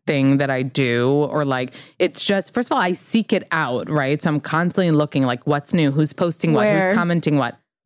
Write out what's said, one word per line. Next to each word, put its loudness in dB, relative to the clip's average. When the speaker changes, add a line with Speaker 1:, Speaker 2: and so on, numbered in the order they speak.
Speaker 1:
thing 2
that 0
I -2
do 0
or, 0
like, -4
it's -2
just, -2
first -2
of -2
all, 2
I 0
seek -2
it 0
out, -2
right? 0
So 0
I'm 0
constantly 0
looking, 2
like, -2
what's -2
new, 2
who's 0
posting -2
what, 2
Speaker 2:
Where? 2
Speaker 1:
who's 2
commenting 0
what, -2